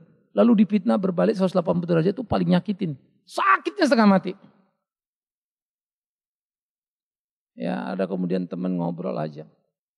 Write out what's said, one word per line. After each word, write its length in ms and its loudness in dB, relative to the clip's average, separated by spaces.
lalu 320 4
difitnah 320 0
berbalik 400 0
seratus 160 0
delapan 320 0
puluh 80 -4
derajat 240 2
itu 80 -8
paling 320 -2
nyakitin. 400 -4
Sakitnya 560 -2
setengah 240 4
mati. 240 4
Ya, 320 -6
ada 160 -4
kemudian 400 -4
teman 320 -4
ngobrol 400 -6
aja. 240 -8